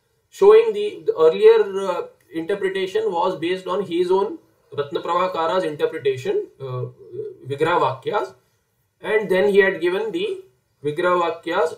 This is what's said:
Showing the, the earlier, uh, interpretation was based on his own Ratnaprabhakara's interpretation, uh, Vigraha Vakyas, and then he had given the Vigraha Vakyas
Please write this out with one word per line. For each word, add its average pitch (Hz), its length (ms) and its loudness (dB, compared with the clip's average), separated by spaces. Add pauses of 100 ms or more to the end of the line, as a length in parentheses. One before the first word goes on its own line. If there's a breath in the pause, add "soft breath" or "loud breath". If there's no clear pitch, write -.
(300)
Showing 214 440 6
the, 202 320 -6
the - 120 -2
earlier, 196 720 6
uh, 170 180 -4 (260)
interpretation 190 800 -4
was 180 240 -2
based 180 320 -6
on 185 160 -4
his 175 260 -2
own 202 280 0 (360)
Ratnaprabhakara's 170 920 -2
interpretation, 156 840 -4 (140)
uh, 127 240 -8 (600)
Vigraha 139 560 -2
Vakyas, 240 320 -4 (680)
and 202 280 -2
then 190 200 2
he 196 80 4
had 185 240 2
given 190 320 -2
the 185 280 -6 (400)
Vigraha 170 640 -2
Vakyas 165 340 -2